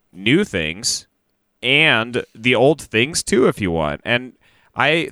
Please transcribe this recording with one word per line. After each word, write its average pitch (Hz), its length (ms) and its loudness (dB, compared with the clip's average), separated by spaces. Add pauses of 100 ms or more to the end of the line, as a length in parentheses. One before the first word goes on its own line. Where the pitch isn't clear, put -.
(120)
new 120 320 0
things 85 640 -6 (540)
and 123 600 2 (100)
the 120 200 0
old 139 260 4
things 123 440 -2
too, 220 240 2
if - 120 -4
you 95 120 -2
want. 76 320 -4
And 120 300 -4 (400)
I 151 380 0